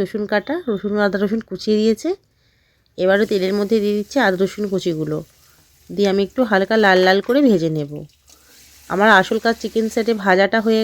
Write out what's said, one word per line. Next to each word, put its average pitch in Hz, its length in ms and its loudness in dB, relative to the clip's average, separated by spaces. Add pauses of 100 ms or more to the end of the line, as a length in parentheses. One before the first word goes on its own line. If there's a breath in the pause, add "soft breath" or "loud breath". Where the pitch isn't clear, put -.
রসুন 208 300 -6
কাটা, 208 240 -2 (120)
রসুন 202 240 -4 (140)
আদা 202 140 -2
রসুন 208 280 -2
কুচিয়ে 214 300 -2
দিয়েছে। 220 320 0 (880)
এবারে 190 340 2
তেলের 190 280 0
মধ্যে 208 240 0
দিয়ে 208 140 0
দিচ্ছি 208 200 -6 (100)
আদা 185 120 0
রসুন 196 300 -4
কুচিগুলো, 156 480 -4 (720 soft breath)
দিয়ে 196 200 0
আমি 196 180 0
একটু 262 220 -4
হালকা 196 280 2
লাল 190 300 4
লাল 190 200 4
করে 254 200 2
ভেজে 165 300 2
নেব। 143 140 -6 (1000 loud breath)
আমার 196 200 2 (100)
আসল 202 200 0
কাজ 233 200 -2
চিকেন 226 300 -4
স্যাটে 226 240 -2 (100)
ভাজাটা 196 420 2
হয়ে 220 180 2